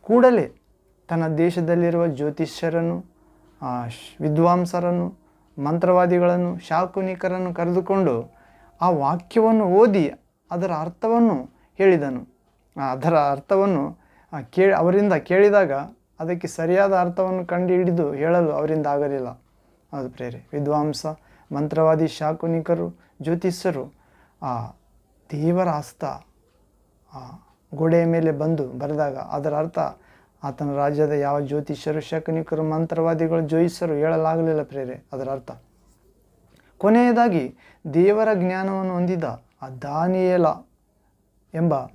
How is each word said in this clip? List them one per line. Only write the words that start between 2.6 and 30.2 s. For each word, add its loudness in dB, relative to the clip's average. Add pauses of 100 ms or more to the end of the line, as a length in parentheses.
ಆ, -6
ಶ್-, -16
ವಿದ್ವಾಂಸರನ್ನು, 0 (420)
ಮಂತ್ರವಾದಿಗಳನ್ನು, 2
ಶಾಕುನಿಕರನ್ನು -4
ಕರೆದುಕೊಂಡು 0 (480)
ಆ 2
ವಾಕ್ಯವನ್ನು 2
ಓದಿ 4 (400)
ಅದರ -4
ಅರ್ಥವನ್ನು 0 (280)
ಹೇಳಿದನು. 2 (540)
ಆ, -2
ಅದರ 2
ಅರ್ಥವನ್ನು, 0 (360)
ಆ, -10
ಕೇ-, 2
ಅವರಿಂದ 4
ಕೇಳಿದಾಗ 4 (480)
ಅದಕ್ಕೆ -6
ಸರಿಯಾದ 2
ಅರ್ಥವನ್ನು 0
ಕಂಡುಹಿಡಿದು 0
ಹೇಳಲು 2
ಅವರಿಂದ -2
ಆಗಲಿಲ್ಲ. -2 (640)
ಹೌದು -10
ಪ್ರಿಯರೇ, -14
ವಿದ್ವಾಂಸ, -2 (480)
ಮಂತ್ರವಾದಿ, 2
ಶಾಕುನಿಕರು, -4 (220)
ಜ್ಯೋತಿಷ್ಯರು, -4 (500)
ಆ -6 (640)
ದೇವರ 0
ಹಸ್ತ -6 (1080)
ಆ -16 (560)
ಗೋಡೆಯ 4
ಮೇಲೆ 2
ಬಂದು -2
ಬರೆದಾಗ -4
ಅದರ -6
ಅರ್ಥ -4 (640)